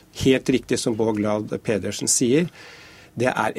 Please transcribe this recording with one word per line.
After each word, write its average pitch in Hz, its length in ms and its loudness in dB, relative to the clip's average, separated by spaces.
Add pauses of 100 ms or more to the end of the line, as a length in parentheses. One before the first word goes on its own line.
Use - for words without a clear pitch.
(260)
helt 131 240 2
riktig 127 280 0
som 123 180 -2
Bård 110 220 0
Glad 107 460 -2
Pedersen 104 440 -4
sier, 139 460 2 (680)
det 123 140 0
er 110 260 -2